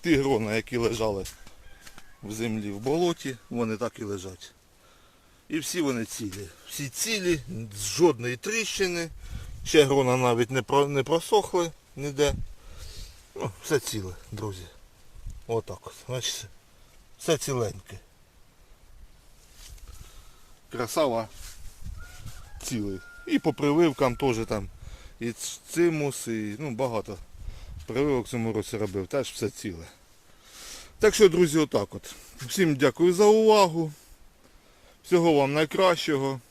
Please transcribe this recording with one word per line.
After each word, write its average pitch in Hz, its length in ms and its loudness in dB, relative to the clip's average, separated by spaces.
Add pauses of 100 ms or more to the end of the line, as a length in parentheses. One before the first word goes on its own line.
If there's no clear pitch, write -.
Ті 165 160 4
грона, 117 400 2
які 113 200 -4
лежали 110 480 0 (960)
в 101 100 -10
землі 110 380 -4
в 101 80 -8
болоті, 143 580 0 (140)
вони 117 260 -2
так 113 220 -6
і 113 60 -8
лежать. 95 480 -8 (960)
І 156 100 -4
всі 180 220 -4
вони 131 240 0
цілі. 101 440 -10 (200)
Всі 143 200 -8
цілі, 180 520 -2 (360)
жодної 123 600 2
тріщини. 185 760 -2 (540)
Ще 151 200 8
грона 135 320 4
навіть 123 340 4
не 131 120 0
про-, 143 260 4
не 143 140 0
просохли 170 720 2 (240)
ніде. 143 380 2 (1000)
Ну, - 160 -6 (120)
все 147 180 2
ціле, 92 340 -8 (180)
друзі. 101 340 -10 (800)
Отак 113 400 -6
от. - 80 -16 (120)
Значить, - 380 -6 (760)
все 156 200 0
ціленьке. 110 600 -6 (2750)
Красава 117 580 0 (1300)
цілий. 101 380 -6 (260)
І 311 120 0
по 156 140 0
прививкам 143 640 4
теж 127 200 2 (100)
там. 98 220 -4 (520)
І 117 120 -4
ц-, - 260 -10 (120)
цимус, 156 560 0
і, 107 320 -4
ну, 147 120 -6
багато 113 460 -2 (680)
прививок 131 400 0
в - 40 -12
цьому 113 220 -2
році 107 240 -4
робив. 98 300 -4
Теж 135 240 -4
все 107 200 -4
ціле. 85 340 -10 (1160)
Так 208 140 6
що, 208 140 10
друзі, 160 300 4
отак 127 360 0
от. - 200 -14 (220)
Всім 151 400 0
дякую 147 360 4
за 180 120 6
увагу. 208 680 6 (1120)
Всього 170 280 6
вам 143 220 4
найкращого. 151 840 2 (100)